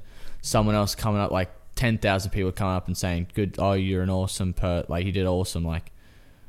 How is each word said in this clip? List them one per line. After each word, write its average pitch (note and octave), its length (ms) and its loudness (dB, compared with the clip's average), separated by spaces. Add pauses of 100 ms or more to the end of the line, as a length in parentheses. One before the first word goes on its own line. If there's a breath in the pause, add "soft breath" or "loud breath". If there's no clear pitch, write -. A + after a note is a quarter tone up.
(420 loud breath)
someone G#2+ 340 4
else G#2 200 2
coming G#2 260 0
up, G2+ 100 0
like, F#2 180 0 (260)
ten A2+ 220 2
thousand G2 340 2
people F#2 200 0
coming F#2 240 0
up F2+ 120 -4
and F2+ 100 -4
saying, F2 360 -2
"Good, G2+ 260 0
oh, G2 140 4
you're F#2+ 300 2
an F#2 60 2
awesome F#2 440 0
per-, F2 360 0
like, F2 160 0
you G2 60 -2
did F#2+ 140 0
awesome," F2+ 400 0
like, E2 260 -4 (580 soft breath)